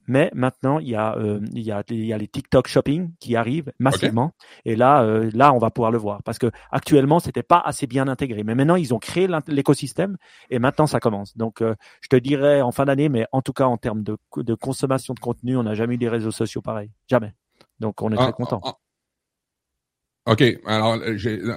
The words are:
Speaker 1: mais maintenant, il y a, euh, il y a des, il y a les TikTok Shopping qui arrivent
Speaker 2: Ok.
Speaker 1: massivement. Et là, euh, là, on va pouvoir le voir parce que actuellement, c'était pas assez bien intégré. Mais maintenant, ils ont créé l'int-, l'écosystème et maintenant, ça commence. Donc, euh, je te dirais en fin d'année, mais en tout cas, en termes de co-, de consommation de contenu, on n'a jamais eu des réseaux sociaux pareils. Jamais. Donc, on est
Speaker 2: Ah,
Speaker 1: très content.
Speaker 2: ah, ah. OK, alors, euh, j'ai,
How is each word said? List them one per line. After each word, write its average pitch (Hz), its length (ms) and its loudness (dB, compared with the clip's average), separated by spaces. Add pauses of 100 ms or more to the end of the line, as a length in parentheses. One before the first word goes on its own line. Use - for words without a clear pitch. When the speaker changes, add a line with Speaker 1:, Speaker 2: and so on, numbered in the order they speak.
Speaker 1:
mais 139 300 2
maintenant, 131 420 0
il 151 120 -8
y 113 60 -4
a, 110 220 -2
euh, 104 220 -2 (140)
il 117 100 -8
y 107 80 -6
a 101 100 -4
des, 117 140 -8
il 110 100 -4
y 110 80 -4
a 107 60 -4
les 104 80 -8
TikTok - 400 0
Shopping 156 420 0 (100)
qui 113 160 -4
arrivent 131 340 -2
Speaker 2:
Ok. - 100 -12
Speaker 1:
massivement. 135 540 0 (320)
Et 113 100 -2
là, 131 260 6
euh, 110 320 2
là, 139 200 6
on 123 40 2
va 110 140 2
pouvoir 113 180 0
le 117 80 2
voir 104 240 -6
parce - 160 -8
que 117 140 0 (200)
actuellement, 143 480 4
c'était 127 240 -4
pas 175 200 6
assez 143 240 -4
bien 135 220 0
intégré. 123 340 -4
Mais 110 120 -2
maintenant, 147 200 4
ils 139 180 0
ont 110 60 0
créé - 260 -2
l'int-, 170 220 -2
l'écosystème 156 680 0 (320)
et 123 100 -2
maintenant, 151 260 2
ça 131 140 0
commence. 101 380 -4
Donc, 113 240 -6
euh, 113 140 0 (260)
je - 80 -20
te 131 80 6
dirais 139 440 2
en 123 120 0
fin 139 100 0
d'année, 143 240 2
mais 117 240 0
en 131 100 -2
tout 139 120 -6
cas, 139 120 0
en 120 120 0
termes 110 260 -6
de 107 140 -6 (120)
co-, 147 140 -8
de 117 100 -4
consommation 131 600 -4
de - 80 -12
contenu, 120 340 -6
on 123 80 0
n'a 107 100 -4
jamais 117 220 -2
eu - 20 -2
des 117 120 -2
réseaux 110 220 -2
sociaux 117 300 -6
pareils. 110 300 -10 (160)
Jamais. 113 260 0 (460)
Donc, 110 220 -6
on 107 100 -2
est 107 80 -2
Speaker 2:
Ah, 127 40 4
Speaker 1:
très 123 100 2
content. 120 320 -6
Speaker 2:
ah, 127 60 -8 (1500)
ah. 113 80 2
OK, 123 100 4 (240)
alors, 110 280 2
euh, 110 220 -4
j'ai, 107 220 -4 (180)